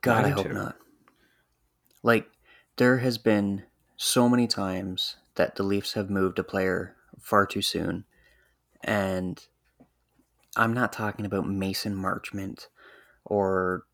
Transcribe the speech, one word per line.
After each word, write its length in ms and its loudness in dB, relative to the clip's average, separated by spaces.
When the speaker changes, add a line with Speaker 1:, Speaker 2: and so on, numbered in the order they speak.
Speaker 1:
God, 220 4
Speaker 2:
I 40 4
Speaker 1:
I 0 -
Speaker 2:
do 60 2
Speaker 1:
hope 120 -2
Speaker 2:
too. 80 -6
Speaker 1:
not. 220 -8
Like, 260 4
there 220 6
has 200 0
been 460 2
so 320 2
many 180 4
times 720 -4
that 220 0
the 80 -2
Leafs 300 -2
have 160 -4
moved 280 0
a 60 -2
player 520 -2
far 240 4
too 180 -4
soon. 420 -4
And 600 -2
I'm 180 0
not 180 -2
talking 340 -6
about 220 -2
Mason 480 -4
Marchment 720 -8
or 680 0